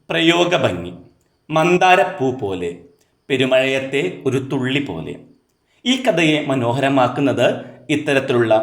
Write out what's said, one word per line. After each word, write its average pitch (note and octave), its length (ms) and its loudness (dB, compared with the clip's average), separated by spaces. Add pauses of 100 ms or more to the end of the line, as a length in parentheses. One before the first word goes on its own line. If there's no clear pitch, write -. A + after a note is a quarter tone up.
പ്രയോഗഭംഗി. E3 840 0 (560)
മന്ദാരപ്പൂ D#3+ 840 2
പോലെ, F#2 400 -6 (580)
പെരുമഴയത്തെ C3+ 720 0 (240)
ഒരു C3 140 0
തുള്ളി C3 400 -2
പോലെ. D#2+ 340 -8 (720)
ഈ B3+ 100 2
കഥയെ E3+ 420 2 (100)
മനോഹരമാക്കുന്നത് C3 1000 0 (420)
ഇത്തരത്തിലുള്ള C3+ 720 2